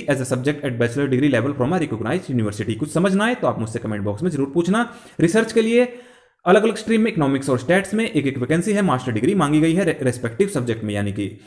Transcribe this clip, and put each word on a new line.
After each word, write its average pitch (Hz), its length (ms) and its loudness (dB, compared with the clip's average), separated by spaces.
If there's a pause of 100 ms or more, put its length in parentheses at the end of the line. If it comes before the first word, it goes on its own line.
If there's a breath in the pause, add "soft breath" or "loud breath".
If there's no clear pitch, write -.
as 135 80 2
a 127 80 -2
subject 135 400 -2
at 123 140 -4
bachelor 123 320 0
degree 135 240 2
level 135 220 0
from 127 160 0
a 185 60 2
recognized 135 580 -4
university। 104 380 -2
कुछ 147 160 -6
समझना 196 340 2
है 247 100 0
तो 165 120 -2
आप 113 120 -2
मुझसे 113 200 -4
कमेंट 107 240 -6
बॉक्स 104 200 -4
में 185 60 0
जरूर 135 240 -4
पूछना। 190 420 0 (240 loud breath)
रिसर्च 220 320 2
के 226 100 2
लिए 233 320 2 (520 loud breath)
अलग-अलग 208 300 6
स्ट्रीम 220 260 0
में, 226 100 2
इकोनॉमिक्स 139 380 0
और 127 100 2
स्टैट्स 190 340 0
में 220 180 -2
एक 135 160 0
एक 127 100 -4
वैकेंसी 165 360 0
है, 202 80 2
मास्टर 131 300 0
डिग्री 123 240 2
मांगी 151 240 2
गई 160 140 4
है 190 100 2
रे-, 156 200 -2
रेस्पेक्टिव 123 440 0
सब्जेक्ट 120 360 -4
में, 104 100 -4
यानी 101 180 -2
कि 98 360 -6